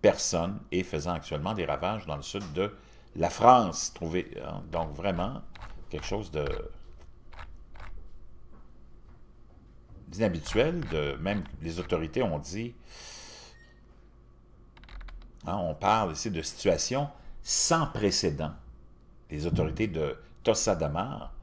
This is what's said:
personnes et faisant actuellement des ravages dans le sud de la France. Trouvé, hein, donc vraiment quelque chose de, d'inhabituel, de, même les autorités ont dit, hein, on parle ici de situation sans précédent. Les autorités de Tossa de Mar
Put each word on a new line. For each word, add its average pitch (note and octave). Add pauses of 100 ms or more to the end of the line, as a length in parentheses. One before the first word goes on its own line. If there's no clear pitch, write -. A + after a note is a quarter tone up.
personnes F#2 (100)
et F#2
faisant D#2+
actuellement D#2
des F#2
ravages E2
dans D2+
le C#2+
sud F#2+
de G2 (440)
la E2
France. A2+
Trouvé, E2+ (140)
hein, D#2
donc E2
vraiment F2 (480)
quelque D2+
chose G2
de, D2+ (3500)
d'inhabituel, A2
de, D2
même G2 (180)
les E2
autorités E2
ont E2
dit, A2+ (2750)
hein, F2+
on E2+
parle G2
ici G2+
de E2
situation B2 (340)
sans -
précédent. F2+ (760)
Les D2+
autorités F2
de D#2+ (280)
Tossa G#2+
de D#2
Mar G2 (100)